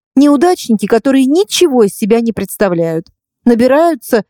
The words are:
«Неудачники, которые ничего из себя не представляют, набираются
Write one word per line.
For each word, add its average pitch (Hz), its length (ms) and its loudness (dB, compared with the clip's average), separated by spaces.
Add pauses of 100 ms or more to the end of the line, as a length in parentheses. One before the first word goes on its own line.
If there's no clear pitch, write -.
(160)
«Неудачники, 285 680 0
которые 269 400 0
ничего 294 580 0
из 202 100 -2
себя 226 280 0
не 233 100 -4
представляют, 170 760 -4 (360)
набираются 254 840 0